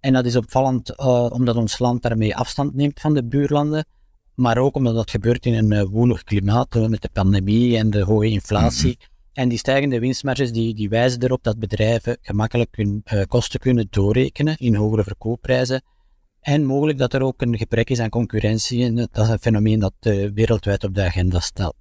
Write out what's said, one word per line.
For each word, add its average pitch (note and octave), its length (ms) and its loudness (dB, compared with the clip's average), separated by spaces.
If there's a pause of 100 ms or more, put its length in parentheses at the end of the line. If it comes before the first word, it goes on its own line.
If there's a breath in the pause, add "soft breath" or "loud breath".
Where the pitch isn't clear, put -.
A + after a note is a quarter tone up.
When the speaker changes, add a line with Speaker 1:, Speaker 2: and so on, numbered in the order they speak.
Speaker 1:
En C3+ 120 0
dat B2+ 120 2
is B2 120 0
opvallend, B2+ 540 0
eh, B2 420 0
omdat A#2+ 240 0
ons A2+ 220 -2
land B2 240 0
daarmee A2 340 0
afstand C#3 380 -4
neemt C#3+ 260 -2
van D#3 140 2
de C3 100 0
buurlanden, D3 640 0 (480)
maar A#2+ 240 2
ook C3 160 2
omdat B2 200 2
dat A2+ 160 -2
gebeurt A#2 360 0
in A#2 80 2
een, A2 180 2
eh, G#2 180 2
woelig A2+ 340 2
klimaat, G#2 520 0
eh, A2 100 2
met A2 160 -2
de - 100 -8
pandemie G#2 640 2
en A2 140 2
de G#2 120 0
hoge G#2+ 260 2
inflatie. - 680 0
Speaker 2:
Mhm. - 100 -20 (240)
Speaker 1:
En B2+ 160 -2
die A#2 100 -2
stijgende C3+ 400 0
winstmarges, B2+ 540 -2
die, A2+ 220 -2
die G#2 140 -4
wijzen A#2+ 340 0
erop B2+ 200 0
dat A2 160 -2
bedrijven A2 600 -2
gemakkelijk A2 560 -2
hun, G#2 280 -2
eh, G2+ 240 -2
kosten - 320 -2
kunnen A#2+ 300 0
doorrekenen C3 680 0
in A#2 160 2
hogere G#2+ 280 2
verkoopprijzen. B2 800 -4 (580)
En D3+ 240 0
mogelijk C#3 340 0
dat B2+ 160 0
er C3 80 0
ook C3 200 -2
een A#2+ 160 0
gebrek A2+ 320 -2
is B2 100 0
aan A2+ 80 -2
concurrentie. A2 760 -2
En A2+ 100 0
dat A#2 180 -2
is A2 160 2
een A2 100 0
fenomeen A2 400 2
dat, G2 220 0
eh, G2+ 340 0
wereldwijd G#2+ 500 0
op F#2+ 100 -4
de G2 100 0
agenda F2+ 360 0
staat. - 400 -6